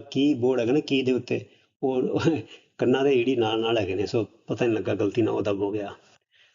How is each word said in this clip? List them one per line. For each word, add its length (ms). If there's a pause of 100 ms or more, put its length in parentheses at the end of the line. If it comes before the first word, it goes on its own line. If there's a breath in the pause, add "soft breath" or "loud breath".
(120)
ਕੀ 220
ਬੋਰਡ 260
ਹੈਗਾ 120
ਨਾ, 80
ਕੀ 220
ਦੇ 100
ਉੱਤੇ, 340 (380 soft breath)
ਉਹ 360 (580 loud breath)
ਕੰਨਾਂ 260
ਦੇ 100
ਈੜੀ 220
ਨਾਲ 260
ਨਾਲ 160
ਹੈਗੇ 180
ਨੇ, 100
ਸੋ 180
ਪਤਾ 420
ਨਹੀਂ 100
ਲੱਗਾ, 200
ਗਲਤੀ 260
ਨਾਲ 120
ਉਹ 80
ਦੱਬ 200
ਹੋ 100
ਗਿਆ। 240 (600 soft breath)